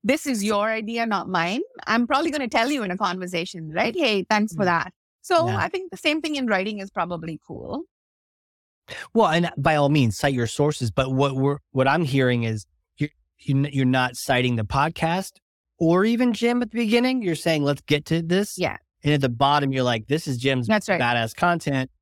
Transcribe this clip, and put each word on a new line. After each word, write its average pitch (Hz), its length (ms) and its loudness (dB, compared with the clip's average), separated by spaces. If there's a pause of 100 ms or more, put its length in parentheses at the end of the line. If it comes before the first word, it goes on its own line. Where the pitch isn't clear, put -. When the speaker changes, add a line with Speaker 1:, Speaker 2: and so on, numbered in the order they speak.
Speaker 1:
"This 247 220 0
is 220 180 -2
your 214 260 0
idea, 226 340 -4
not 202 240 -4
mine," 185 340 -2 (240)
I'm 233 200 2
probably 294 240 0
gonna 277 160 -4
tell 233 240 0
you 269 140 -2
in 180 80 -4
a 185 40 -4
conversation, 180 760 -6
right? 226 220 -2
"Hey, 226 280 0
thanks 214 320 0
for 202 80 -2
Speaker 2:
Mm. 185 40 2
Speaker 1:
that." 175 280 0 (280)
So 349 260 2
Speaker 2:
Yeah. - 80 -2
Speaker 1:
I - 120 -2
think 370 220 -8
the 381 60 -14
same 302 240 0
thing 302 160 -4
in 262 100 -2
writing 208 320 0
is 190 140 -12
probably 165 520 -6
cool. - 420 -10 (1300)
Speaker 2:
Well, 220 160 6
and 170 280 2
by 156 180 2
all 147 140 4
means, 135 280 4
cite 139 180 0
your 120 120 0
sources. 143 460 -2
But 131 200 -2
what 135 220 2
we're, 139 240 0 (140)
what 131 160 2
I'm 160 160 2
hearing 123 400 2
is 110 220 -4 (300)
you're, 147 140 -4 (280)
you're 139 200 0
n-, 143 140 0
you're 135 120 0
not 127 320 2
citing 123 380 0
the 113 100 -2
podcast 165 680 -2 (460)
or 170 260 4
even 233 280 2
Jim 240 300 0
at 226 80 -6
the 220 80 -8
beginning. 240 440 2
You're 175 120 0
saying, 151 300 2
"Let's 143 160 0
get 147 260 -2
to 165 160 0
this." 180 340 -2
Speaker 1:
Yeah. 180 200 -4 (260)
Speaker 2:
And 147 100 2
at 147 80 4
the 135 80 2
bottom, 139 440 2
you're 131 100 0
like, 117 240 0
"This 151 220 -2
is 127 100 -2
Jim's 127 300 0
Speaker 1:
That's 214 200 0
right. 180 120 0
Speaker 2:
badass 120 340 0
content." 151 560 0 (120)